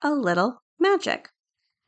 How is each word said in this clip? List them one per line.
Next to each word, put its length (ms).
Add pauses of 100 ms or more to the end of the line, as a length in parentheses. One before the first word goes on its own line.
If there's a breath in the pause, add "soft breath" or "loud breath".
a 80
little 480 (200)
magic. 520 (580)